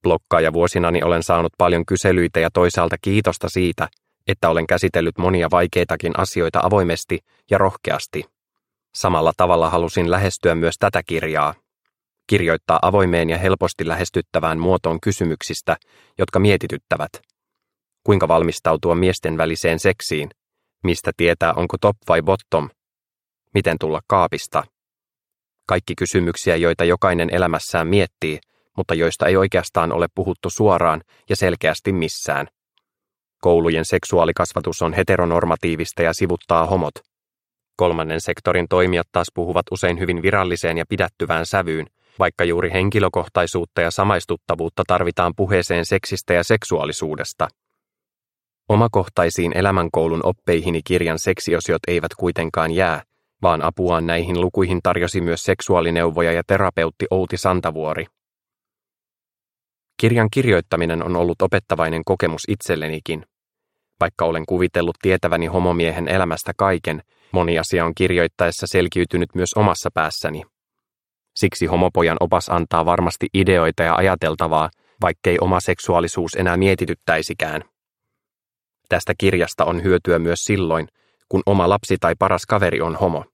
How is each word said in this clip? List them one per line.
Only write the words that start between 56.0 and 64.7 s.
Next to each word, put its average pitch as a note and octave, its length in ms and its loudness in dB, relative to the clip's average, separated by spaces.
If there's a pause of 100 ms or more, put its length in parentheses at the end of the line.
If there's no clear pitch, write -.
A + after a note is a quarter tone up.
ja E2+ 160 0
terapeutti F#2 640 0
Outi F#2 260 -2
Santavuori. E2 680 -2 (1900)
Kirjan A2+ 340 2
kirjoittaminen E2+ 680 0
on F2 120 -2
ollut F2 260 0
opettavainen E2 640 0
kokemus E2+ 420 -2
itsellenikin. D#2 800 -6 (720)
Vaikka E2+ 260 0
olen E2 200 -2
kuvitellut F2+ 560 -2